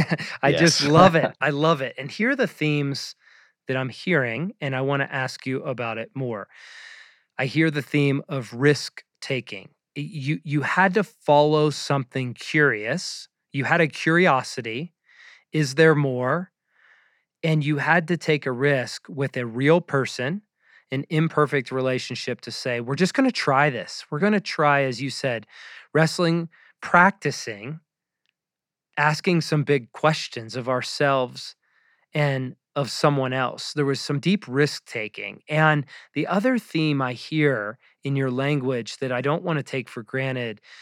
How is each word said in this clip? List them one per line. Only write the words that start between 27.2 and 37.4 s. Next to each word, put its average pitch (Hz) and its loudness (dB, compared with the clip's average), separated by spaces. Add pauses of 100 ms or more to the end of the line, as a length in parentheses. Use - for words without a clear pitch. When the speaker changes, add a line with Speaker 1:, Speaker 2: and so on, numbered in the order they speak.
Speaker 1:
asking 151 2
some 151 0
big 131 0
questions 120 -2
of 127 -6
ourselves 131 -2 (580)
and 135 -2 (200)
of 139 -2
someone 135 0
else." - -4
There 147 -2
was 135 -2
some 147 -4
deep 185 0
risk-taking. 107 -4
And 151 4 (280)
the 156 -2
other 208 2
theme 156 0
I 123 -2
hear 123 -2 (240)